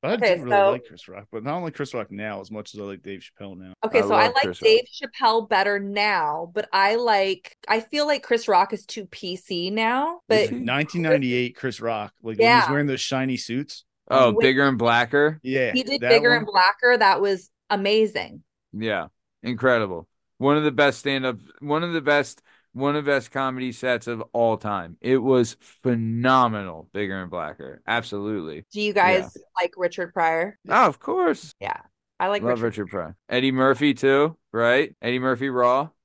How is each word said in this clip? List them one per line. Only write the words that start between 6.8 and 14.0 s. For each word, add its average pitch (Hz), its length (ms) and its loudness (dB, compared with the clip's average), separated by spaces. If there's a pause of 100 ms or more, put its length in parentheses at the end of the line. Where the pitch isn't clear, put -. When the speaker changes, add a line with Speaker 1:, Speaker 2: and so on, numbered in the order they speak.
Speaker 2:
like, 202 600 0 (120)
I 220 100 2
feel 294 300 -2
like 302 160 0
Chris 226 240 0
Rock 196 240 4
is 208 120 -10
too 202 220 -12
P 180 300 -10
C 180 340 -6
now, 240 440 -2 (140)
Speaker 3:
Is 214 220 2
Speaker 2:
but - 0 -
Speaker 3:
he? 240 60 -6
Speaker 1:
Nineteen 151 460 -2
ninety-eight 127 520 0
Chris - 260 -8
Rock, 110 400 -6
like, 110 160 -8
when - 20 -12
he's 226 280 4
Speaker 2:
Yeah. - 60 -2
Speaker 1:
wearing 147 160 0
those 127 120 -4
shiny 131 360 -4
suits. - 480 -8 (260)